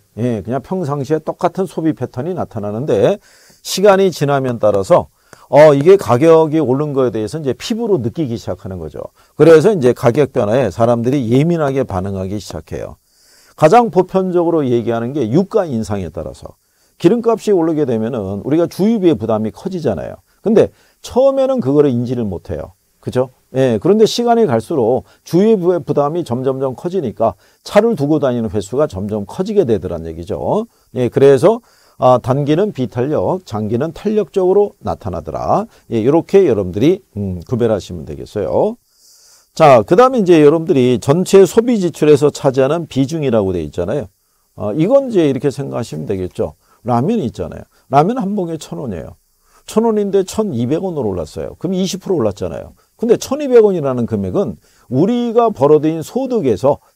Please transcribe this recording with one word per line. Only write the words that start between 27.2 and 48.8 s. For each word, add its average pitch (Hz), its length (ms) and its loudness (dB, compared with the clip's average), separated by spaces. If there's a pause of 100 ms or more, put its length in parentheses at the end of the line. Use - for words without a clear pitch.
차를 220 320 0
두고 147 240 0
다니는 123 320 -2
횟수가 120 380 -4
점점 101 380 -8
커지게 196 380 -2
되더란 85 420 -4
얘기죠. 87 600 -6 (280)
예, 120 140 -2
그래서, 139 520 4 (380)
아, 127 220 4
단기는 147 520 -2
비탄력, 131 760 -4
장기는 120 460 -4
탄력적으로 202 880 0
나타나더라. 85 880 -4 (260)
예, 110 120 0
요렇게 160 440 2
여러분들이, 104 540 0 (140)
음, 95 320 -6
구별하시면 104 580 -4
되겠어요. 101 680 -4 (800)
자, 135 280 6
그 165 120 0
다음에 254 240 6
이제 170 240 6
여러분들이 147 580 4
전체 185 460 4
소비 233 320 2
지출에서 151 520 2
차지하는 139 580 0
비중이라고 131 640 0
돼 87 120 -4
있잖아요. 90 420 -6 (500)
어, 104 160 -6
이건 240 380 2
이제 170 180 2
이렇게 135 220 -2
생각하시면 135 560 -8
되겠죠. 92 480 -6 (280)
라면 127 380 -2
있잖아요. 85 420 -8 (260)
라면 170 300 2
한 202 160 -4
봉에 165 240 -6
천 165 200 -14
원이에요. 95 360 -10 (520)